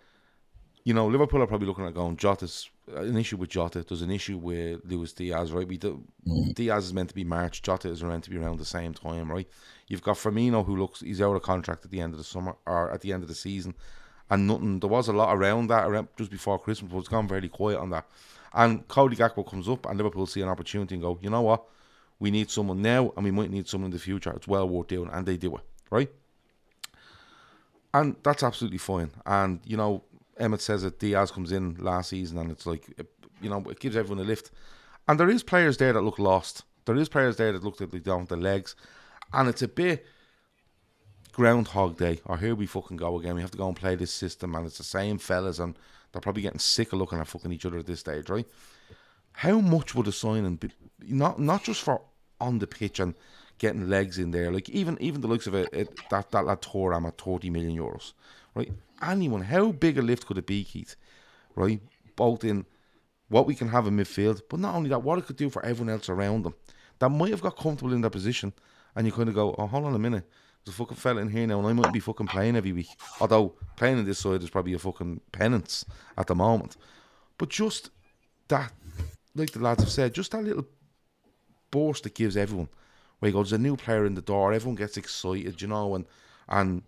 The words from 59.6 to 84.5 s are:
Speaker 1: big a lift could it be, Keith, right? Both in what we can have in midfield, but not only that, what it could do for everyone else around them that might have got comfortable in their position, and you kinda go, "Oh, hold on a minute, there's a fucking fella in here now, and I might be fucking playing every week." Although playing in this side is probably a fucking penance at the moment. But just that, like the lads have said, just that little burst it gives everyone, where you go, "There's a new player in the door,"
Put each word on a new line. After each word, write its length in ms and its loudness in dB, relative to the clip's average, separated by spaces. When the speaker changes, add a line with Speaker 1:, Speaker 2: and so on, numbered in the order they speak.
Speaker 1:
big 260 2
a 40 4
lift 240 2
could 120 -4
it 80 -4
be, 180 0
Keith, 320 -12
right? 260 2
Both 280 2
in 200 0
what 180 8
we 80 2
can 140 -2
have 180 4
in 100 4
midfield, 520 2
but 120 -4
not 140 0
only 160 0
that, 120 2
what 160 2
it 80 -4
could 100 -10
do 140 -2
for 140 -6
everyone 280 -2
else 160 -4
around 360 0
them 100 -6
that 120 4
might 200 2
have 120 -2
got 140 -2
comfortable 360 -2
in 80 2
their 100 2
position, 420 -2
and 100 2
you 60 2
kinda 200 0
go, 240 2
"Oh, 100 -2
hold 180 -2
on 100 0
a 40 2
minute, 300 0
there's 100 -14
a 40 -8
fucking 180 -8
fella 240 0
in 80 -2
here 180 0
now, 120 2
and 100 2
I 40 4
might 200 6
be 80 2
fucking 260 -4
playing 300 2
every 160 0
week." 160 -4
Although 340 6
playing 220 4
in 60 2
this 140 -2
side 240 0
is 80 -8
probably 220 -2
a 60 -2
fucking 420 -6
penance 520 0
at 100 -2
the 80 0
moment. 420 2
But 120 -2
just 400 -2
that, 240 0
like 180 -2
the 80 -8
lads 220 4
have 100 2
said, 220 2
just 180 -6
that 120 -4
little 220 -2
burst 340 0
it 100 -10
gives 220 0
everyone, 320 0
where 100 2
you 20 4
go, 100 4
"There's 100 -2
a 60 4
new 180 2
player 280 2
in 100 0
the 60 -6
door," 320 2